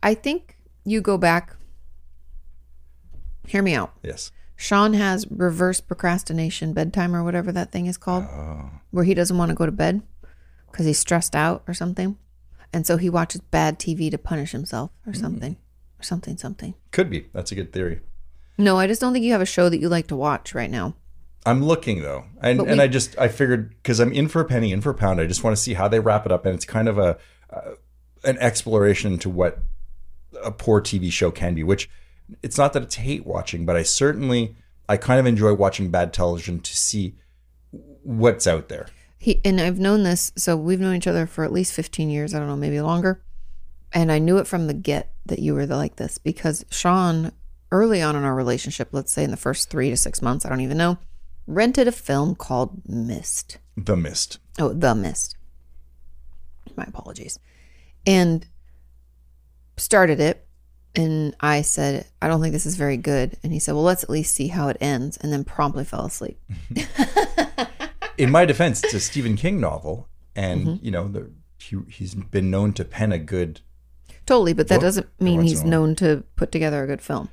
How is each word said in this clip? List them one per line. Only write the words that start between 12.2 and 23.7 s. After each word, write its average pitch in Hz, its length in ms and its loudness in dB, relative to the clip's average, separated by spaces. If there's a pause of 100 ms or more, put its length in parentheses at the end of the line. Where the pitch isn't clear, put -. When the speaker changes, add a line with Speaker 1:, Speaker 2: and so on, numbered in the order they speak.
Speaker 1:
And 160 140 -2
so 170 120 4
he 175 120 2
watches 170 300 0
bad 156 380 0
T 165 160 -4
V 156 160 -2
to 151 80 -4
punish 156 340 -6
himself 143 380 -6 (160)
or 214 60 -10
Speaker 2:
Mm. 220 80 -8
Speaker 1:
something, 170 360 -6 (420)
or - 40 -20
something, - 340 -8
something. - 380 -12 (180)
Speaker 2:
Could 185 180 2
be. 82 220 -6
That's 87 180 -8
a - 40 -10
good 95 180 -8
theory. 87 280 -4 (580)
Speaker 1:
No, 196 200 6
I 190 80 2
just 220 140 -2
don't 254 120 0
think 247 120 0
you 240 80 2
have 214 80 4
a 185 60 2
show 180 240 4
that 165 100 0
you 160 80 0
like 170 200 0
to 151 80 -4
watch 143 380 -2
right 120 160 -4
now. 104 240 -6 (520)
Speaker 2:
I'm 127 180 4
looking, 151 380 0
though. 69 240 -6 (160)
And, 123 160 4
Speaker 1:
But 202 100 2
Speaker 2:
and 139 100 4
Speaker 1:
we 143 60 10
Speaker 2:
I - 40 4
just, 123 300 -2
I 123 100 4
figured, 120 540 2